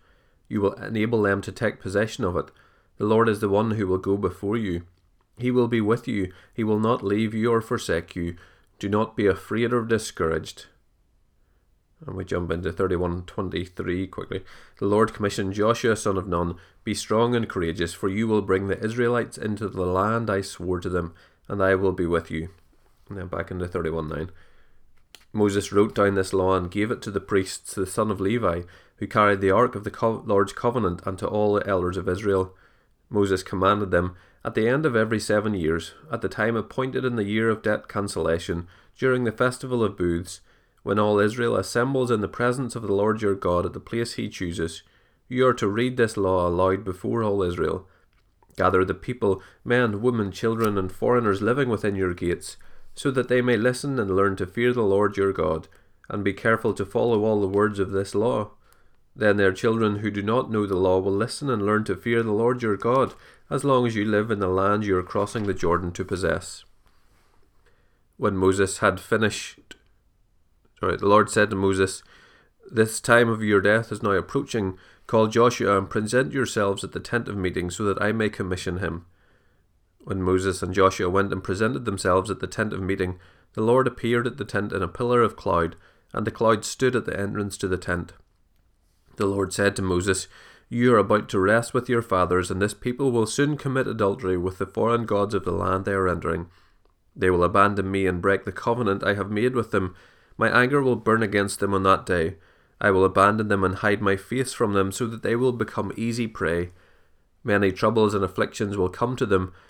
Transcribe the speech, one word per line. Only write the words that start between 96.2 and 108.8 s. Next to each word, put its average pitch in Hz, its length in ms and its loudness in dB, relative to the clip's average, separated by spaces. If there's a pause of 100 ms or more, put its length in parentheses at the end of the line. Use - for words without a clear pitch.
They 95 160 2
will 87 140 4
abandon 98 480 2
me 98 160 2
and 90 140 0
break 98 240 2
the 98 80 -6
covenant 117 500 -2
I 104 120 0
have 101 140 -4
made 117 260 0
with 110 160 -2
them. 95 220 0 (440)
My 113 120 0
anger 127 320 4
will 123 140 2
burn 110 260 2
against 101 380 0
them 98 140 0
on 95 100 2
that 95 220 4
day. 87 320 0 (420)
I 104 120 2
will 95 120 4
abandon 101 460 4
them 98 160 2
and 92 100 0
hide 104 260 0
my 98 140 2
face 127 380 -4
from 110 180 0
them, 98 220 2
so 123 140 -4
that 110 140 -10
they 113 140 0
will 127 160 2
become 110 460 -4
easy 117 300 -2
prey. 87 440 -2 (720)
Many 101 300 2
troubles 107 400 2
and 98 100 0
afflictions 101 540 -4
will 92 100 2